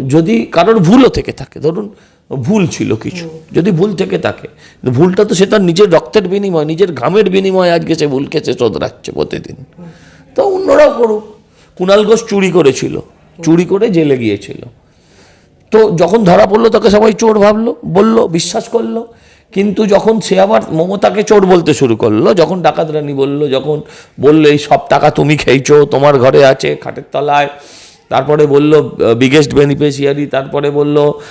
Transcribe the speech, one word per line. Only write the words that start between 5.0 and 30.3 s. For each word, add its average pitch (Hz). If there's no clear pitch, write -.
তো 208
সে 185
তার 208
নিজের 180
রক্তের 185
বিনিময়, 185
নিজের 165
ঘামের 165
বিনিময়ে 185
আজকে 165
সে 151
ভুলকে 143
সে -
শোধরাচ্ছে 113
প্রতিদিন। -
তো -
অন্যরাও 302
করুক। 226
কুণাল 196
ঘোষ 220
চুরি 190
করেছিল, 147
চুরি 170
করে 196
জেলে 151
গিয়েছিল, 107
তো 220
যখন 180
ধরা 180
পড়লো 220
তাকে 214
সবাই 214
চোর 220
ভাবলো, 214
বলল, 220
বিশ্বাস 175
করলো, 226
কিন্তু 202
যখন 208
সে 185
আবার 214
মমতাকে 190
চোর 202
বলতে 170
শুরু 117
করলো, 123
যখন 170
ডাকাত 156
রানী 147
বলল, 143
যখন 147
বললো, 151
"এই 147
সব 143
টাকা 147
তুমি 147
খেয়েছো, 143
তোমার 139
ঘরে 135
আছে, 143
খাটের 139
তলায়", 143
তারপরে 143
বলল, 147
আহ, 110
বিগেস্ট 131
বেনিফিশিয়ারি, 143
তারপরে 143